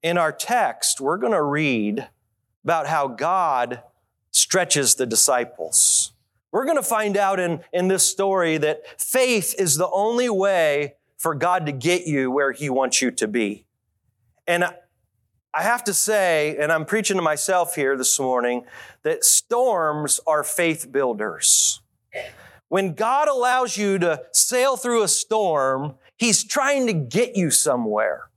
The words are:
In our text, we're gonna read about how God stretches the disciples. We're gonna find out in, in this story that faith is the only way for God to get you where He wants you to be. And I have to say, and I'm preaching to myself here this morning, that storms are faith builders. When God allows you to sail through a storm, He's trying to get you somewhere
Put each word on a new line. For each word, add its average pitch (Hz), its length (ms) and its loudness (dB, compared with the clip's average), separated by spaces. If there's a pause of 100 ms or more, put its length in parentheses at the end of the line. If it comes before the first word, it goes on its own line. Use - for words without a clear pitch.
In 170 140 2
our 160 140 2
text, - 680 -2
we're 143 180 0
gonna 214 260 0
read 127 640 -2 (540)
about 160 240 0
how 147 200 0
God 131 760 0 (500)
stretches 151 640 2
the 127 100 -2
disciples. - 1040 0 (400)
We're 240 140 -2
gonna 285 180 0
find 214 320 0
out 196 240 2
in, 170 320 -2
in 180 160 0
this 190 160 2
story 185 540 0
that 151 420 -4
faith 254 580 0
is 165 200 0
the 175 120 0
only 233 400 0
way 165 680 2 (220)
for 165 180 -2
God 170 320 0
to 147 40 -4
get 170 360 0
you 135 240 0
where 139 200 0
He 147 160 -8
wants 131 320 0
you 123 120 0
to 113 160 -2
be. 107 400 -2 (800)
And 175 180 2 (880)
I 156 80 -2
have 233 220 0
to 202 100 -2
say, 170 640 2
and 151 140 0
I'm 160 120 0
preaching 196 340 0
to 180 40 0
myself 165 540 0
here 139 200 0
this 127 240 0
morning, 123 460 0 (380)
that 156 200 -2
storms 170 1000 0
are 151 180 2
faith 156 480 -2
builders. 107 920 0 (880)
When 190 260 0
God 262 320 0
allows 254 500 0
you 196 220 0
to 160 320 0
sail 254 460 2
through 233 260 0
a 190 40 0
storm, 147 840 0 (240)
He's 226 260 2
trying 269 440 0
to 220 60 0
get 170 420 -2
you 175 160 0
somewhere 107 840 -2